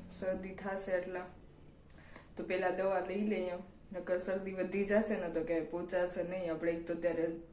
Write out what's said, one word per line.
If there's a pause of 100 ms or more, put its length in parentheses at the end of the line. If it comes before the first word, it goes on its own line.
(200)
શરદી
થશે
એટલે. (1160)
તો
પહેલા
દવા
લઈ
લઈએ, (400)
નકર
શરદી
વધી
જશે
ને
તો
ક્યાંય
પહોંચાશે
નહીં
આપણે.
એક
તો
ત્યારે (140)